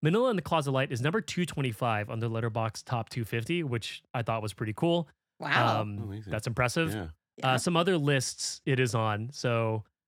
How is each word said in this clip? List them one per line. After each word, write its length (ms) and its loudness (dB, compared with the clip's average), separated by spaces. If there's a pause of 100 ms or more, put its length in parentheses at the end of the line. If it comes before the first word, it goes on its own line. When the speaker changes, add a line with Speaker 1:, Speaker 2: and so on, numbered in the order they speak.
Speaker 1:
Manila 280 4
in 60 0
the 60 -2
Claws 240 0
of 80 0
Light 180 2
is 80 -2
number 200 2
two 260 -2
twenty-five 640 -2
on 100 -4
the 100 -2
Letterboxd 540 -2
Top 240 -4
two 160 -6
fifty, 380 -2
which 400 -4 (120)
I 80 -2
thought 200 -2
was 100 -4
pretty 220 -4
cool. 340 2 (320)
Speaker 2:
Wow. 400 4
Speaker 1:
Um, 220 -4
Speaker 3:
Amazing. 280 -8
Speaker 1:
that's 160 -2
impressive. 480 0
Speaker 3:
Yeah. 80 -4
Speaker 1:
Uh, 60 -6 (340)
Speaker 2:
Yeah. 140 4
Speaker 1:
some 200 2
other 220 4
lists 680 0
it 140 4
is 140 2
on. 380 0
So, 520 0 (240)